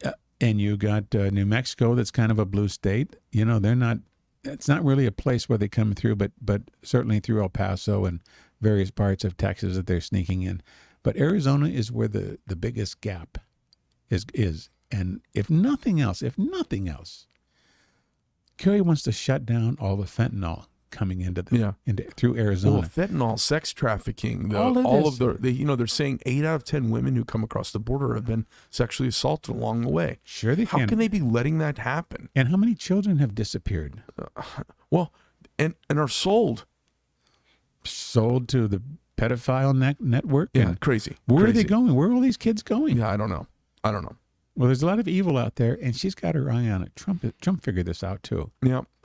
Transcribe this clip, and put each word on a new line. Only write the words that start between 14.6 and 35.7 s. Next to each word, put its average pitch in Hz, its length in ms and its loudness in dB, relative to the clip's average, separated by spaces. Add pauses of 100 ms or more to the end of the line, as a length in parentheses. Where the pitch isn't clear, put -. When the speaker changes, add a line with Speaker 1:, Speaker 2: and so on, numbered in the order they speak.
Speaker 1:
And 95 300 -4 (140)
if - 160 -2
nothing 196 500 2
else, 101 220 -2
if 127 160 -4
nothing 254 500 -2
else, - 380 -12 (1300)
Kerry 202 240 4
wants 170 220 4
to 120 100 -2
shut 135 320 -2
down 117 360 0
all 98 160 -2
the 101 100 -4
fentanyl 98 580 -4 (260)
coming 92 300 -4
into 90 220 -4
the, 120 160 0
Speaker 2:
Yeah. 104 140 0 (120)
Speaker 1:
into, 104 200 -2 (120)
through 120 220 2
Arizona. 101 420 2
Speaker 2:
Well, 80 80 -6
fentanyl, 139 500 -2
sex - 360 -2
trafficking, - 720 -4
the, 104 100 0
Speaker 1:
All 247 200 2
of 254 80 2
Speaker 2:
all 135 240 6
Speaker 1:
this. 123 100 -6
Speaker 2:
of 123 200 0
the, - 20 -6
the, 127 100 2
you 131 140 -2
know, 143 100 2
they're 117 100 0
saying 139 380 -2
eight 135 220 0
out 156 80 0
of 151 100 -4
ten 135 240 -2
women 123 280 0
who 117 100 0
come 110 180 -2
across - 260 -6
the - 80 -4
border 123 360 -2
have 110 100 -4
been 113 220 -2 (240)
sexually 127 400 -2
assaulted 135 440 -2
along 113 280 -2
the 123 80 -2
way. 160 340 -2
Speaker 1:
Sure 117 320 -2
they 220 80 0
Speaker 2:
How - 140 -2
Speaker 1:
can. 120 100 2
Speaker 2:
can 214 100 2
they 226 100 2
be 202 120 0
letting 131 380 2
that 151 200 -2
happen? 123 560 -6
Speaker 1:
And 135 140 4
how 170 80 2
many 220 180 4
children 190 440 0
have 127 160 2
disappeared? 98 680 -4 (160)
Speaker 2:
Uh, - 440 -12 (280)
well, 165 220 0 (460)
and, 156 160 0 (160)